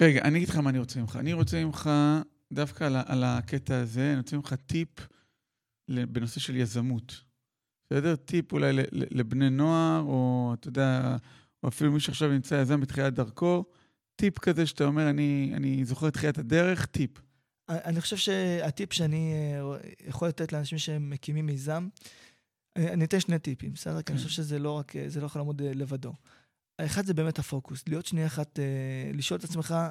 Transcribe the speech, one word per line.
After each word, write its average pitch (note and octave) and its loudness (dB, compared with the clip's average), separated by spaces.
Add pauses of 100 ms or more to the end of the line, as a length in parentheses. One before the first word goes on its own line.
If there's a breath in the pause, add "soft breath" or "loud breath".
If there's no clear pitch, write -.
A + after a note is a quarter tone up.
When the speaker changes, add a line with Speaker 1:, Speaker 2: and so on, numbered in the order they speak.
Speaker 1:
רגע, D3+ 8
אני D3 4
אגיד E3+ 2
לך E3 0
מה C#3+ 4
אני C3 2
רוצה B2+ -4
ממך. G#2 -4
אני C#3 0
רוצה E3 2
ממך D#3 -2 (640)
דווקא D3 -4
על C#3 2
ה-, B2+ 2
על C3 2
הקטע B2 0
הזה, B2 0
אני C#3+ 2
רוצה C3 -4
ממך C#3+ -4
טיפ D#3+ -2 (960 soft breath)
ל-, B2 0
בנושא A#2 -4
של C3 -6
יזמות. A#2+ -2 (640)
בסדר? D3+ 2
טיפ D#3+ -2
אולי C#3+ 4
ל-, C3+ 4
ל-, C3+ 0
לבני B2 2
נוער, D#3+ 4
או B2+ 2
אתה - -12
יודע, B2+ 2 (480 soft breath)
או C3+ 0
אפילו D3 2
מי D3+ 2
שעכשיו D3 0
נמצא C#3 2
יזם C#3 4
בתחילת C3 0
דרכו, E3+ 0 (500 soft breath)
טיפ G3+ 2
כזה E3 2
שאתה D3 -2
אומר, D3 2
"אני, C#3+ 2
אני C3+ 0
זוכר C#3 -2
את D3+ 2
תחילת C#3+ 0
הדרך", D#3+ 2
טיפ. - -2 (600)
Speaker 2:
אני, E3 -2
אני E3+ 0
חושב G#3 -4
שהטיפ F#3 0
שאני, D#3+ 0
אה, C#3+ -4 (300)
יכול D#3 -2
לתת D#3+ -4
לאנשים D3+ -4
שהם D3+ -4
מקימים D3+ -4
מיזם, D3+ -4 (880 loud breath)
אני, E3+ 2
אני E3 2
אתן F#3+ 2
שני F3 0
טיפים, - -6
בסדר? D#3+ -6
כי D3+ -6
אני C#3 -2
Speaker 1:
כן. B2+ -4
Speaker 2:
חושב - -6
שזה D3 -4
לא D3 -2
רק, D3 -8
אה, C#3+ -6
זה D3 -6
לא D3 -6
יכול D3 -8
לעמוד, D3 -4
אה, C#3 -2
לבדו. C3+ -6 (640 soft breath)
האחד D#3+ 0
זה F#3+ 0
באמת D#3+ 0
הפוקוס, C3+ -6
להיות D#3 -4
שנייה D#3+ 0
אחת, D3 -4
אה, C#3 -2 (480)
לשאול D3+ -4
את F3 -8
עצמך, E3 -4 (160)